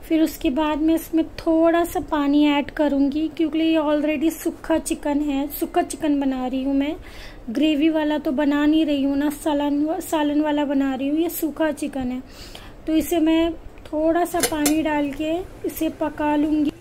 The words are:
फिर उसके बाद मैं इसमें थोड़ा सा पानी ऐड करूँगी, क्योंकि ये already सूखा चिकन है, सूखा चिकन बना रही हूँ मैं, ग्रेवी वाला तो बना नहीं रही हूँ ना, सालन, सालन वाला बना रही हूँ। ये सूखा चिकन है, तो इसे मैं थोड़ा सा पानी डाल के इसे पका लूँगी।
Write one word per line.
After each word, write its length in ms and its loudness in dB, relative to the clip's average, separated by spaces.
फिर 200 2
उसके 280 0
बाद 280 0
मैं 160 4
इसमें 300 0
थोड़ा 480 4
सा 160 -4
पानी 480 2
ऐड 220 2
करूँगी, 580 2
क्योंकि 300 0
ये 200 4
already 540 2
सूखा 460 -2
चिकन 420 -2
है, 300 0
सूखा 320 -2
चिकन 380 0
बना 260 -2
रही 180 -2
हूँ 100 0
मैं, 200 0
ग्रेवी 380 2
वाला 300 0
तो 140 -2
बना 340 2
नहीं 200 4
रही 160 0
हूँ 140 0
ना, 140 0
सालन, 680 0
सालन 400 0
वाला 240 2
बना 300 0
रही 140 -2
हूँ। 100 0
ये 120 2
सूखा 420 -2
चिकन 400 -4
है, 100 -6
तो 60 -2
इसे 260 2
मैं 340 4
थोड़ा 400 2
सा 160 -2
पानी 420 0
डाल 300 0
के 240 -4
इसे 220 -4
पका 360 -2
लूँगी। 440 2